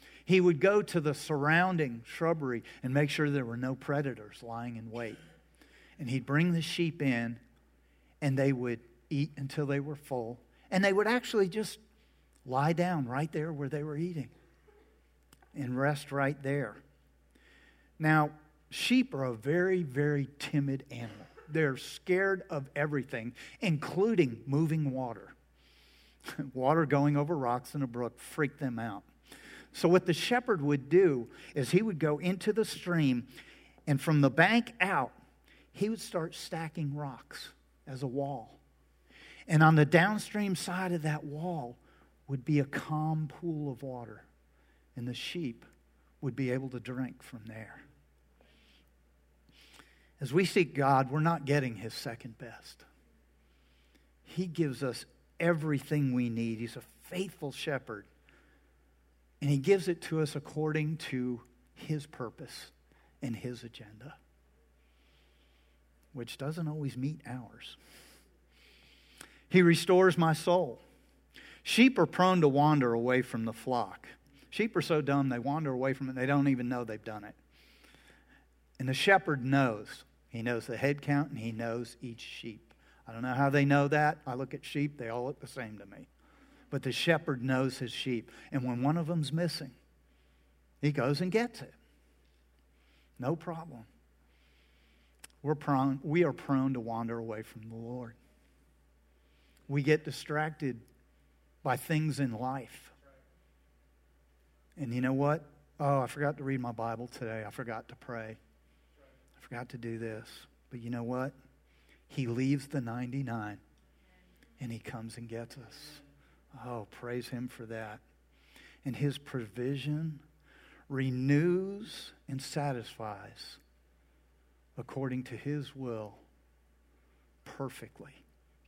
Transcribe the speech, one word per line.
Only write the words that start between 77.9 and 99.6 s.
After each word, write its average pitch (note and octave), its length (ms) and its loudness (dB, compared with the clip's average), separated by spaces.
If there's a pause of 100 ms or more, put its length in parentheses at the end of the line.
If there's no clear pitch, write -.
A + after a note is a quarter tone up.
And C3 80 -4
the C3 60 2
shepherd E3 500 4
knows. B2+ 640 0 (240)
He A2+ 120 -10
knows A#2 240 -2
the A#2 120 -6
head C#3+ 240 0
count, C#3+ 280 0
and A2+ 80 -8
he A2+ 140 -6
knows A#2 500 -6
each A#2 200 -12
sheep. - 520 -14 (340)
I A2+ 40 -14
don't A2+ 100 -10
know B2+ 120 -2
how C#3 160 4
they C#3 160 6
know C#3+ 240 6
that. D3+ 360 2
I C3 100 -6
look C3 180 -8
at C#3 120 -12
sheep, D3 320 -4
they A#2 120 -8
all A#2+ 160 -4
look C#3+ 140 -8
the A2+ 80 -16
same A2 300 -12
to G2 80 -18
me. G2 220 -20 (640)
But C#3 140 -4
the C3 80 -2
shepherd D3+ 520 0
knows C3 340 0
his A#2+ 140 -6
sheep. A#2+ 400 -4 (200)
And C3+ 120 -2
when A#2+ 180 -2
one D3 160 2
of E3 100 -2
them's D#3 240 -2
missing, E3 400 -2 (1080)
he D3 100 2
goes C#3+ 300 0
and F3+ 100 -2
gets A#3 300 -2
it. - 120 -16 (1500)
No C3 160 -2
problem. D#3+ 500 -12 (1600)
We're D3 140 0
prone, C#3 480 2
we E3+ 200 4
are C#3+ 100 2
prone C3+ 400 0
to B2 60 -4
wander A2+ 380 -4
away A2+ 260 -8
from A2 260 -16
the A2+ 60 -14
Lord. A#2 400 -12 (1500)